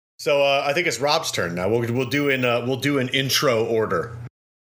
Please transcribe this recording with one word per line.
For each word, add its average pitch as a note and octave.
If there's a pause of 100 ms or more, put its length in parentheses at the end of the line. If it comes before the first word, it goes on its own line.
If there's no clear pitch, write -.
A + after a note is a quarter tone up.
(200)
So, C#3+
uh, C#3
I C#3+
think E3+
it's B2+
Rob's D3
turn F2
now. F#2
We'll, A#2
we'll B2+
do C#3+
in, B2+
uh, A#2+
we'll C3
do C#3+
an B2+
intro C3
order. G2+ (500)